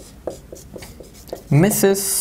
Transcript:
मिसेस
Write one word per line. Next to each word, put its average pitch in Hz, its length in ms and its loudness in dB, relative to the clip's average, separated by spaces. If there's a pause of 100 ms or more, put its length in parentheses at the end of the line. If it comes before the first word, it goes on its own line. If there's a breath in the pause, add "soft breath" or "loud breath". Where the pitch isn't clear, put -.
(1500)
मिसेस 196 520 2 (160)